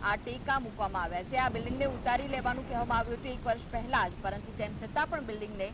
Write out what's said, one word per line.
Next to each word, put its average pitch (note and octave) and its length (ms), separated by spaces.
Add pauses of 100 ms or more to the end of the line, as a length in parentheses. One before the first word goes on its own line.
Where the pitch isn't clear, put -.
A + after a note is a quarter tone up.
આ G#3 120
ટેકા B3+ 440
મૂકવામાં G3+ 440
આવ્યા F3 200
છે. B3+ 140
આ B3+ 120
બિલ્ડિંગને A#3+ 360
ઉતારી B3+ 420
લેવાનું B3+ 420
કહેવામાં A#3+ 280
આવ્યું A#3 200
હતું C4 140
એક B3+ 140
વર્ષ A3+ 260
પહેલા A3+ 360
જ, E3+ 40 (100)
પરંતુ G3+ 360
તેમ G#3 200
છતાં A3 300
પણ D4+ 180
બિલ્ડિંગને G#3 480